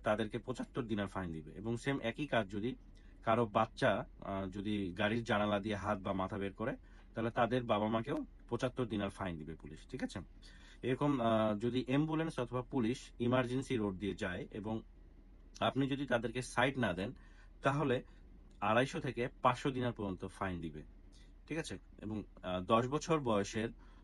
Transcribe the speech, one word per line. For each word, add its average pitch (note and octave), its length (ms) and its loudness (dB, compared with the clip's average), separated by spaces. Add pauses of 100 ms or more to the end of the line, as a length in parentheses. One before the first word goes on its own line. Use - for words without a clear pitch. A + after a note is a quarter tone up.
তাদেরকে A2 340 2
পঁচাত্তর B2+ 440 -6
দিনার G#2 260 -2
ফাইন F#2 240 -4
দিবে। D#2 200 -10
এবং G#2 240 -4
সেম C#3 240 -2
একই B2+ 260 -4
কাজ A2 240 0
যদি G#2+ 240 -4 (500)
কারো A2+ 220 4
বাচ্চা, A2 600 2 (140)
আহ, F#2+ 300 -4
যদি G2+ 480 -2
গাড়ির A2 260 2
জানালা G#2 360 2
দিয়ে G#2 140 -2
হাত G2+ 240 0
বা G2 140 -2
মাথা F#2+ 260 -2
বের G2 140 -4
করে, B2 240 -4 (380)
তাহলে A#2 160 0
তাদের A#2 320 2
বাবা G#2+ 260 2
মাকেও A2+ 380 0 (220)
পঁচাত্তর B2 380 0
দিনার G2 240 -2
ফাইন F#2 260 -4
দিবে D#2 180 -10
পুলিশ, D2+ 260 -14 (100)
ঠিক C3 120 -8
আছে? A#3+ 180 -6 (600)
এরকম, C3+ 380 2
আহ, A2 380 4
যদি A#2+ 280 0
অ্যাম্বুলেন্স D#3 540 2
অথবা B2 220 -2
পুলিশ B2 560 0
ইমার্জেন্সি B2+ 580 2
রোড G2+ 220 0
দিয়ে F#2+ 160 -2
যায় F2+ 360 -4
এবং A2 320 -4 (800)
আপনি B2+ 280 4
যদি C#3 180 -2
তাদেরকে A#2+ 360 0
সাইড C3 360 2
না A2 140 2
দেন, F#2+ 200 -4 (500)
তাহলে C#3 400 2 (580)
আড়াইশো A#2 400 2
থেকে B2 280 -2 (140)
পাঁচশো B2+ 280 4
দিনার B2 220 0
পর্যন্ত G2 320 -4
ফাইন F#2 360 -4
দিবে, D#2 220 -8 (640)
ঠিক D3+ 100 -4
আছে? G2+ 200 -6 (240)
এবং, G#2+ 200 -6 (200)
আহ, F#2 180 -2
দশ A#2 260 4
বছর D3+ 340 0
বয়সের A2 480 0 (360)